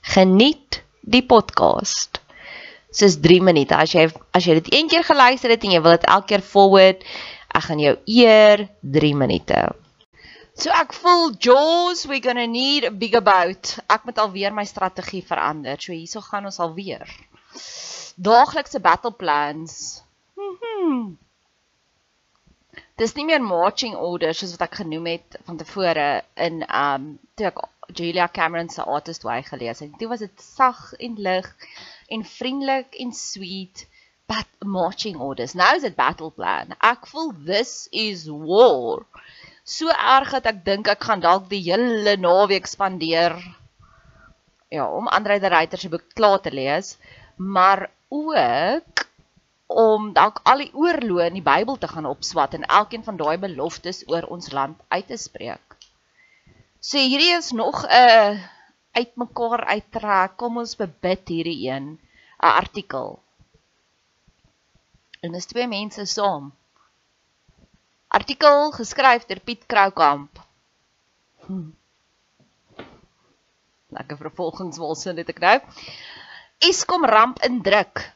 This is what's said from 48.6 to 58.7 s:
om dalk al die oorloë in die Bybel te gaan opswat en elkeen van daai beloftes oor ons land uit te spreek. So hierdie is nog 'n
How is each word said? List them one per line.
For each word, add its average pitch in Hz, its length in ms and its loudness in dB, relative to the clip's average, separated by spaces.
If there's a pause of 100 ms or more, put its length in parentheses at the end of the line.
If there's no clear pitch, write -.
om 214 400 2
dalk 170 320 2
al 262 120 4
die 285 200 -10
oorloë 247 540 0
in 185 80 -12
die 165 60 -14
Bybel 214 360 0
te 170 80 -6
gaan 156 160 -10
opswat 147 480 -4
en 151 140 -10
elkeen 214 360 0
van 208 140 -10
daai 156 240 -2
beloftes 175 720 -10
oor 165 180 -4
ons 175 220 -14
land - 260 -6 (120)
uit 190 180 -4
te 233 100 -12
spreek. - 600 -16 (1000)
So - 200 -6
hierdie 277 340 2
is 339 180 -4
nog 233 360 -4
'n 226 520 6 (540)